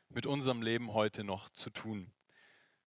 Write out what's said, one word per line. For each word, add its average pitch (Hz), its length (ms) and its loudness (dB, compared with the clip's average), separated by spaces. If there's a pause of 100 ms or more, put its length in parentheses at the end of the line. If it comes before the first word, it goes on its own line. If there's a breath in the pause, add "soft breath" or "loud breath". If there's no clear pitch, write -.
mit 123 180 -4
unserem 131 360 2
Leben 113 320 0
heute 107 320 2
noch 98 240 -4
zu - 200 -4
tun. 104 440 -8 (720 soft breath)